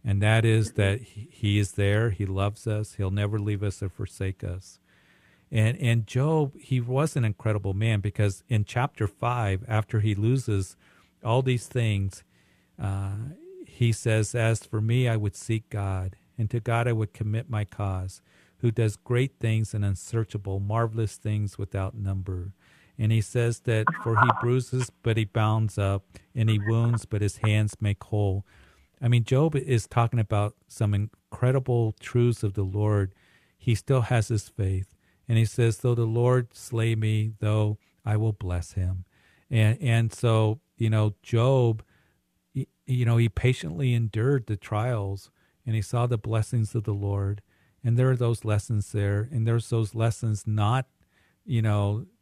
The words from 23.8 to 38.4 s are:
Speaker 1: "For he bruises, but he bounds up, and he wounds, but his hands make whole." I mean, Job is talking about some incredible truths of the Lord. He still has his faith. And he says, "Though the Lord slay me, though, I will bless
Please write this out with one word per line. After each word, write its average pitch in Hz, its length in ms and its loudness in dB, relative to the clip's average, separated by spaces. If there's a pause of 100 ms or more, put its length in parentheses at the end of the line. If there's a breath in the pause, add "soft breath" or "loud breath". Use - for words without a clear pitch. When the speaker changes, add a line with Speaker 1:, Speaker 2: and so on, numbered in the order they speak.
Speaker 1:
"For 113 180 0
he 117 80 6 (100)
bruises, 123 500 -2 (120)
but 113 140 2
he 113 80 0
bounds 110 540 0
up, 98 260 -2 (280 loud breath)
and 110 160 2
he 107 120 2
wounds, 117 460 0
but 104 160 -2
his 101 160 -2
hands 107 420 2
make 104 240 -2
whole." 101 420 -2 (560 soft breath)
I 120 60 0
mean, 120 160 4
Job 151 320 2
is 127 320 0
talking 117 320 2
about 104 340 0 (140)
some 104 260 -2
incredible 120 1040 0
truths 120 460 0
of 101 100 -2
the 101 80 -2
Lord. 101 520 0 (440 soft breath)
He 117 160 0
still 131 280 0
has 113 260 0
his 110 200 -2
faith. 95 460 -4 (340 soft breath)
And 113 100 4
he 110 60 6
says, 113 340 2
"Though 123 160 0
the 117 120 0
Lord 120 480 2
slay 113 420 -2
me, 110 420 0
though, 107 400 2 (260 soft breath)
I 107 120 0
will 110 160 0
bless 90 400 -4